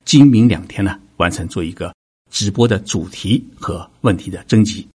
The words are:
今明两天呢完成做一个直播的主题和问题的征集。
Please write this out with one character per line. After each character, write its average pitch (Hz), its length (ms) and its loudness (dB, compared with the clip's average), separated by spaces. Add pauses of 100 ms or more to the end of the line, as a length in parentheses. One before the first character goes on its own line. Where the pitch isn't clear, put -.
今 143 220 6
明 120 220 6
两 90 200 -2
天 - 160 -6
呢 98 140 -6 (180)
完 87 140 0
成 85 180 -8
做 92 140 -8
一 82 100 -8
个 85 200 -12 (380)
直 104 200 -4
播 117 160 2
的 110 120 0
主 87 300 -6
题 - 360 -2 (140)
和 - 300 -10 (120)
问 104 160 0
题 95 140 -12
的 92 140 -12
征 110 200 2
集。 - 300 -6